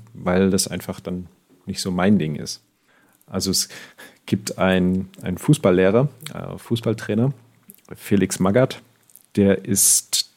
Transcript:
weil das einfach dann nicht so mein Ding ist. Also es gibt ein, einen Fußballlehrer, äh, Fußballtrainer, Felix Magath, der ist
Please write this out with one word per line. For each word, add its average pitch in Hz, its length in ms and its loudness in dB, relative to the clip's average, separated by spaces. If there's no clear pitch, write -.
weil 92 360 2
das 95 180 0
einfach - 320 -10
dann 90 260 -8
nicht 98 160 -8
so 95 80 -6
mein 92 280 4
Ding 78 180 -4
ist. - 260 -12
Also 95 240 -4
es - 180 -2
gibt - 320 -4
ein, 92 540 2
einen 90 160 -6
Fußballlehrer, 101 720 4
äh, 90 240 -10
Fußballtrainer, 113 760 -2
Felix - 460 0
Magath, 107 400 2
der 98 300 4
ist - 720 0